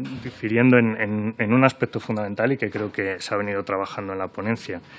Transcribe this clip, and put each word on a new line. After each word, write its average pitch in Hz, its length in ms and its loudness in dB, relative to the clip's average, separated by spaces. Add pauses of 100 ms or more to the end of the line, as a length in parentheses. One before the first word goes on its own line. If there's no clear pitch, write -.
(220)
difiriendo 120 560 4
en, 113 220 2
en, 107 360 -2
en 107 160 0
un 127 120 6
aspecto - 340 0
fundamental 107 540 -2
y 139 40 0
que 107 140 -4
creo 107 220 -6
que 95 260 -4
se - 160 -4
ha 104 40 0
venido 101 260 -2
trabajando 98 480 -4
en 95 80 -6
la 95 80 -4
ponencia, 101 520 -6 (180)